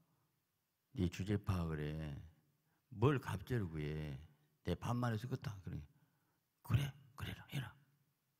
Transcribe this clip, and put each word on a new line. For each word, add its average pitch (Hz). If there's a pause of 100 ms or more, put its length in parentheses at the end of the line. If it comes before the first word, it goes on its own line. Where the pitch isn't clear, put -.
(920)
네 92
주제 101
파악을 82
해. 76 (680)
뭘 123
갑질을 101
구해? 76 (440)
내 85
반만 120
해서 107
끝다." 117
그래. 85 (800)
"그래, - (240)
그래라, -
해라." 135 (640)